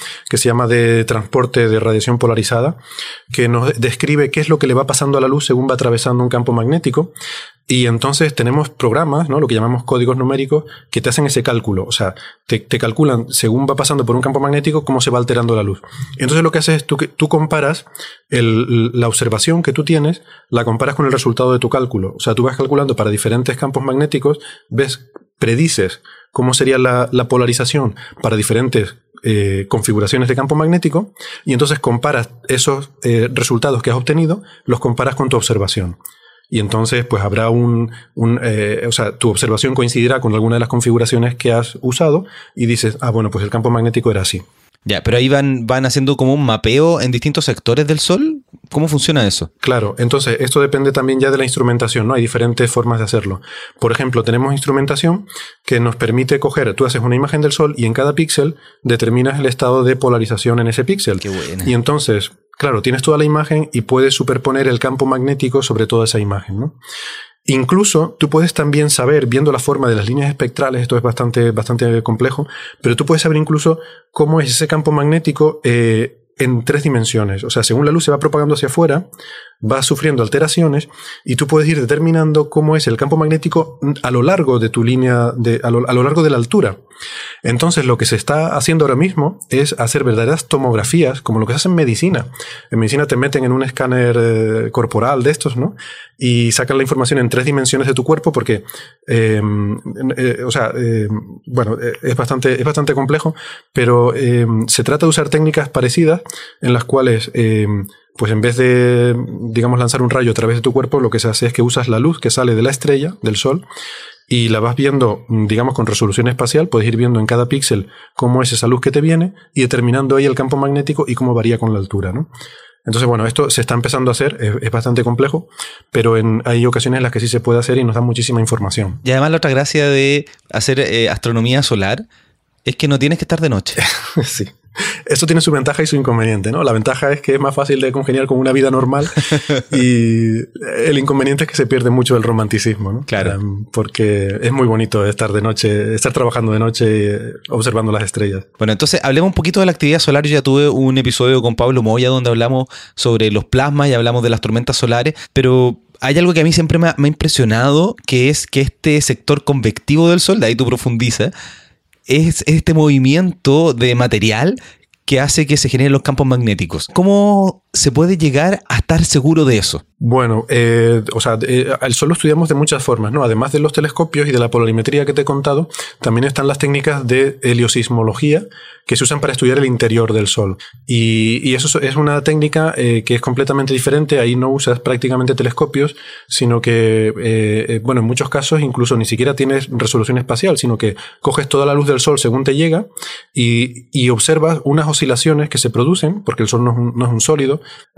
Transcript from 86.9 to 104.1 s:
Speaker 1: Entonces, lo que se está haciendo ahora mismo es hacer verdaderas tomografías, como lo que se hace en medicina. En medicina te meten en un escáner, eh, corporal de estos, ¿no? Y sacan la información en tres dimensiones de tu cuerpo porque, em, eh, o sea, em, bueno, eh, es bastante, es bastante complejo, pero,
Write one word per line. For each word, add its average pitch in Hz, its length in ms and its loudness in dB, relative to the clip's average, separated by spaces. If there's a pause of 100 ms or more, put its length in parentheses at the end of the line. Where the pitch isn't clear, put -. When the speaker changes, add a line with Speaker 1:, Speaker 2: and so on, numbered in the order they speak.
Speaker 1:
Entonces, 151 420 0
lo 123 120 2
que 113 100 0
se 113 100 0
está 147 400 -2
haciendo 156 280 2
ahora 135 120 2
mismo 160 420 0 (120)
es 139 280 0
hacer 123 260 0
verdaderas 120 440 0
tomografías, 131 760 0
como 113 160 -2
lo 110 80 0
que 117 60 -4
se 127 40 -2
hace 180 120 -2
en 180 80 2
medicina. 156 500 0 (460)
En 113 80 0
medicina 123 260 0
te 123 100 0
meten 135 280 0
en 123 80 2
un 131 100 0
escáner, 127 560 0
eh, 113 540 0
corporal 120 500 0
de 135 80 2
estos, 151 260 -4
¿no? 147 200 -4 (420)
Y 120 340 2
sacan 131 240 0
la 135 60 2
información 131 380 0
en 123 80 0
tres 123 160 -2
dimensiones 135 420 0
de 135 80 0
tu 123 80 -2
cuerpo 156 300 0
porque, 110 320 -2 (420)
em, 107 720 0 (380)
eh, 123 280 -2
o 127 60 -4
sea, 113 240 -2
em, 117 340 -2 (380)
bueno, 120 340 -2
eh, 117 120 -4 (100)
es 127 140 -2
bastante, 127 420 0
es 123 60 -2
bastante 147 300 0
complejo, 147 400 -2 (380)
pero, 120 420 2